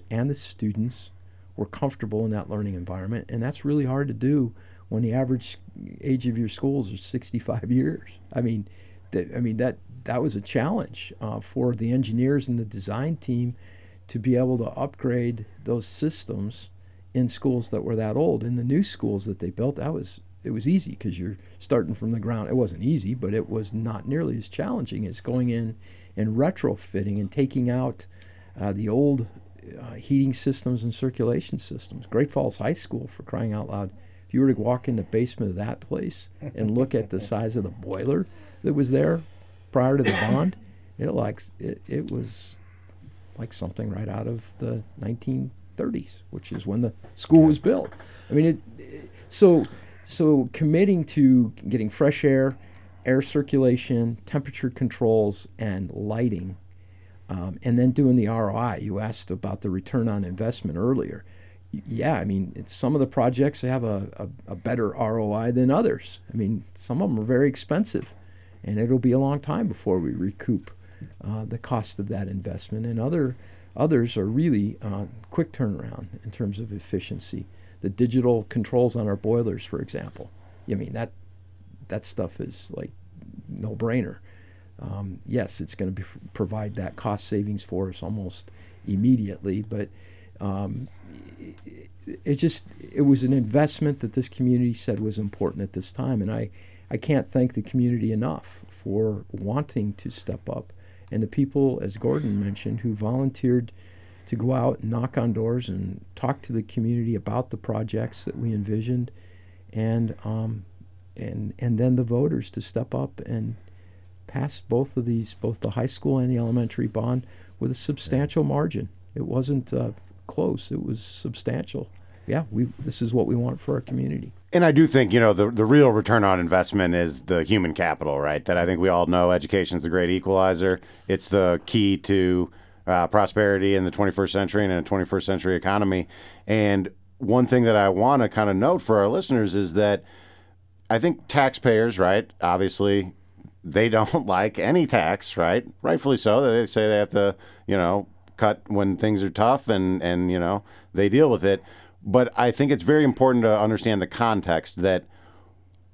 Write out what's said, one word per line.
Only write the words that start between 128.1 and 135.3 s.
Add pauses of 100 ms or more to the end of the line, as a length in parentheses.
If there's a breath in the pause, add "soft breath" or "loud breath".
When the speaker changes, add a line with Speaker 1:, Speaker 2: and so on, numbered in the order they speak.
Speaker 2:
right?
That
I
think
we
all
know
education
is
the
great
equalizer. (280 loud breath)
It's
the
key
to, (340 soft breath)
uh,
prosperity
in
the
twenty-first
century
and
in
a
twenty-first
century